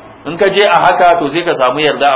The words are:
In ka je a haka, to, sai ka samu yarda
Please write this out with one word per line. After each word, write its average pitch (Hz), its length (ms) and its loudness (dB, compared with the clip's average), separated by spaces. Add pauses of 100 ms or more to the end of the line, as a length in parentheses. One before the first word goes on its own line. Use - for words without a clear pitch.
(240)
In 160 120 -10
ka 196 120 0
je 202 180 0
a 170 140 2
haka, 175 380 2
to, 160 100 -2
sai 165 160 -4
ka 165 100 -2
samu 131 260 -2
yarda 139 360 0